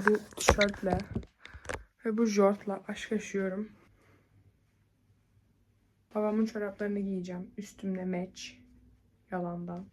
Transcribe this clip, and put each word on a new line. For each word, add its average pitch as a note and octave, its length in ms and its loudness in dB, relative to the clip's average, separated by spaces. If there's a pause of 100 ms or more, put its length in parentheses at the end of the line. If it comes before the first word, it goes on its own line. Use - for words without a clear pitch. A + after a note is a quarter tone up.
bu G#3 300 4
tişörtle G3+ 640 4 (1040)
ve A3 140 0
bu A#3 80 6
jortla G3+ 640 4
aşk - 240 -6
yaşıyorum. G3 560 -2 (2500)
Babamın G#3+ 320 2
çoraplarını G#3 520 -4
giyeceğim. F#3 600 -4
Üstümle F#3+ 460 -6
match. F#3 380 -4 (880)
Yalandan. F3 640 -6